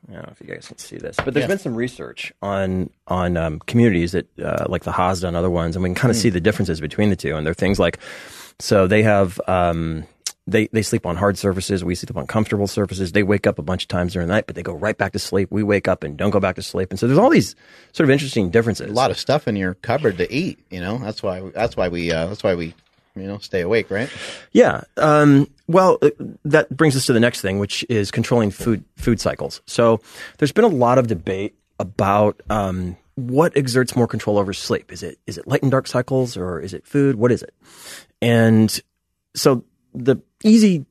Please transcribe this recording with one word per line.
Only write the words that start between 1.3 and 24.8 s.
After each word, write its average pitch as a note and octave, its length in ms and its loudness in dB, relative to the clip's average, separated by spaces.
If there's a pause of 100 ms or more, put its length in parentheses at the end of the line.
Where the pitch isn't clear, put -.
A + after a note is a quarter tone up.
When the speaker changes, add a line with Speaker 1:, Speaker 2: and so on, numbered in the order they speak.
Speaker 1:
there's C#3 100 0
Speaker 2:
Yeah. B2 40 -6
Speaker 1:
been G3 100 -2
some C3 160 -6
research A2 640 -8
on, F#2+ 480 -2 (200)
on, F2+ 280 0
um, D#2+ 300 -4
communities F#2+ 460 2
that, F2+ 140 -4 (120)
uh, D#2 300 -4
like F2 160 -4
the - 80 -6
Hazda F#2 340 0
and E2+ 100 -4
other F2 140 0
ones, E2+ 240 -2
and F#2 80 -4
we F#2 60 0
can F2 80 -2
kinda A#2+ 180 2
Speaker 2:
Mm. A#2 40 -2
Speaker 1:
see A2+ 120 2
the F2+ 100 -2
differences E2+ 400 -2
between G2+ 300 0
the F#2 60 0
two. D2+ 200 -4
And D#2 80 -4
there D#2 60 -2
are E2+ 40 -2
things F#2+ 260 0
like, F2 180 2 (640)
so G2 260 4
they G#2+ 160 4
have, G2 460 2
um, E2 560 0 (400)
they, G#2+ 280 2
they A2 100 0
sleep G#2 240 -4
on F2 100 -2
hard G2+ 220 2
surfaces. F#2+ 460 -2
We F2 100 -2
sleep - 220 -10
on D2 100 -6
comfortable G#2+ 400 0
surfaces. F#2+ 460 -4
They G#2 100 4
wake G2+ 240 0
up G2+ 140 0
a - 20 -8
bunch F#2 220 -4
of - 40 -20
times F2+ 260 -2
during F2 120 -2
the F2+ 80 -2
night, G#2+ 140 0
but - 80 -10
they F2 80 -10
go F#2 100 -8
right G2+ 240 -4
back G2 140 -2
to G#2 80 -4
sleep. F#2+ 320 -2
We G#2 100 -2
wake G2+ 240 2
up F#2 160 0
and D2 140 -8
don't F#2 140 -2
go G2+ 100 2
back F#2+ 160 0
to - 60 -12
sleep. F#2 280 -4
And G2 80 -8
so A#2 80 0
there's C3+ 120 4
all A#3+ 120 6
these F#3+ 240 2 (380)
sort D#3+ 160 2
of - 20 6
interesting C3 400 0
differences. A2 400 0
Speaker 2:
A - 20 -8
lot A#2 200 2
of - 60 -6
stuff - 280 0
in A2+ 80 -2
your F#2+ 200 -2
cupboard A#2 440 -2
to F2+ 160 -2
eat, E3+ 240 -4 (100)
you F2+ 120 -10
know? G2 180 -6
That's G#2+ 240 -10
why, F#2+ 320 -6
that's A#2 220 -2
why F#2 120 0
we, E2+ 220 -2
uh, E2 160 -2
that's G2+ 160 -10
why F#2+ 140 2
we, E2 180 -8 (400)
you G2 80 -12
know, G2 160 -10
stay G2 220 -6
awake, G2 280 0
right? G2+ 200 -4 (420)
Speaker 1:
Yeah. - 300 4 (160)